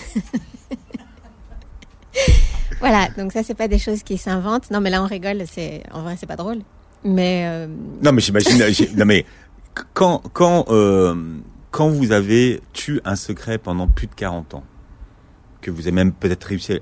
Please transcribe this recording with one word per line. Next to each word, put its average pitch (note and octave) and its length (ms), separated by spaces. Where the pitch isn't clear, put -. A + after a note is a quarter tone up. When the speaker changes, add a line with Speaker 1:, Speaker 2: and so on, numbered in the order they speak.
Speaker 1:
<laughs> G#3 80
Voilà, G#3 280
donc F#3+ 140
ça, A3+ 100
c'est A3 120
pas A3 120
des G#3 120
choses G#3+ 260
qui F#3+ 140
s'inventent. G3 520
Non, G#3 100
mais F#3+ 100
là, F#3+ 120
on F#3+ 40
rigole, G3 440
c'est, D#3 320
en D#3+ 100
vrai, F3 160
c'est F3 80
pas D#3+ 100
drôle. G#3+ 220
Mais, F3+ 420
euh, E3 200
Speaker 2:
Non, - 100
mais A#2+ 80
j'imagine, G#2 460
Speaker 1:
<laughs> G#2+ 40
Speaker 2:
j'ai... F#2+ 240
non, G#2+ 100
mais G#2 200
quand, F3+ 280
quand, F3 360
euh, F#2 680
quand D3+ 160
vous C#3 240
avez A2 480
tu - 320
un G2 120
secret A2 420
pendant F2+ 300
plus F2+ 180
de - 80
quarante F2 400
ans, C#2 80
que F#2 120
vous E2 100
avez F2 80
même F#2 220
peut-être F#2 320
réussi F#2+ 380